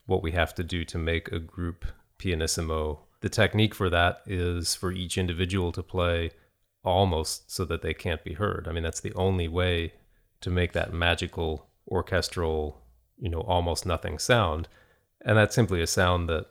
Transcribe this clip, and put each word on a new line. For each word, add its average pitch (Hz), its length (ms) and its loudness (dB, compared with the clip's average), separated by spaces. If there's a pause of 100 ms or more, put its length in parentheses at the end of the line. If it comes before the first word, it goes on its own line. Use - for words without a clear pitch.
what 92 180 0
we 80 80 -2
have 82 240 2
to 92 80 -2
do 85 220 -4
to - 120 -8
make 82 340 -2
a 85 80 -4
group 85 460 -6 (320)
pianissimo. 80 840 -2 (220)
The 104 80 -2
technique 104 460 4
for 95 140 0
that 87 360 4
is 87 500 -2
for 92 160 -4
each 92 260 -6
individual 90 560 0
to 95 100 -6
play 85 480 0 (520)
almost 90 680 2
so 95 140 -4
that 82 180 -4
they 80 100 -2
can't 82 300 -4
be - 100 -10
heard. 92 340 -4
I 82 40 -4
mean, 82 120 -2
that's 82 180 -6
the 98 120 -8
only 92 340 2
way 85 460 0 (480)
to - 80 -6
make 90 240 0
that 82 200 -2
magical 85 720 -2 (200)
orchestral, 80 920 -2 (380)
you 101 100 -4
know, 82 120 -2
almost 87 440 0
nothing 85 320 -2
sound. 85 500 2 (560)
And 110 140 4
that's 107 160 6
simply 95 280 4
a 80 60 0
sound 90 420 4
that 78 220 -2